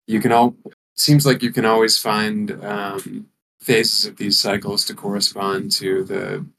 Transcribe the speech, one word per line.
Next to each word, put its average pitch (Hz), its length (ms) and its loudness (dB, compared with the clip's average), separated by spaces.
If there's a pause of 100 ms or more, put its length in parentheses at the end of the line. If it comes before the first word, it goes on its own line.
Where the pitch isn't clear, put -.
you 110 140 0
can 117 100 2
al-, 120 240 4 (400)
seems 147 300 4
like 127 180 2
you 117 80 0
can 113 140 0
always 113 320 4
find, 107 640 -2
um, 101 640 -8 (340)
phases 113 460 2
of - 100 -16
these 101 220 -2
cycles 101 460 -2
to 104 100 -10
correspond 98 760 -2
to 95 320 -2
the 98 400 -6 (160)